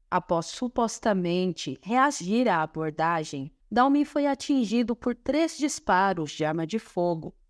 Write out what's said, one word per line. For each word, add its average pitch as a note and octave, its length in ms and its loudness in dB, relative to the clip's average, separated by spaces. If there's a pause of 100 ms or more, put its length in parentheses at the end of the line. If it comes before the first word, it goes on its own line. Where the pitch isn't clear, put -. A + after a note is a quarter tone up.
Após F3 380 0
supostamente F#3 1400 -2
reagir A#3+ 680 2
à E3 140 2
abordagem, D#3 880 -4 (180)
Dalmi C#4 360 4
foi C#4+ 200 0
atingido B3 680 0
por A#3+ 180 -2
três D#4+ 420 -2
disparos F#3+ 760 0
de - 120 -4
arma D#3+ 220 0
de G#3+ 140 -4
fogo F3 540 -4 (160)